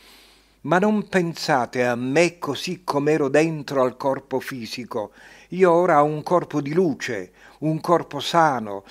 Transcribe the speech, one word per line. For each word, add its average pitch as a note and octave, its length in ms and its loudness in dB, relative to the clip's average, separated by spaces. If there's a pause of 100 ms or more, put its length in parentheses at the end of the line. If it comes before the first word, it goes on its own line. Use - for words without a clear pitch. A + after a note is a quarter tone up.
(640)
Ma D#3+ 160 0
non G#3 300 0
pensate D3 760 -2
a B2 100 0
me C#3 440 0
così - 440 -8
com'ero C#3+ 460 0
dentro D3 540 0
al B2 160 -2
corpo C3+ 420 -4
fisico. A2+ 720 -10 (360)
Io F3+ 220 4
ora E3 320 4
ho D3 40 6
un D3+ 160 -4
corpo E3 400 -2
di C#3+ 100 -6
luce, B2+ 600 -2 (280)
un D#3 220 -2
corpo D#3+ 380 0
sano, A#2+ 720 0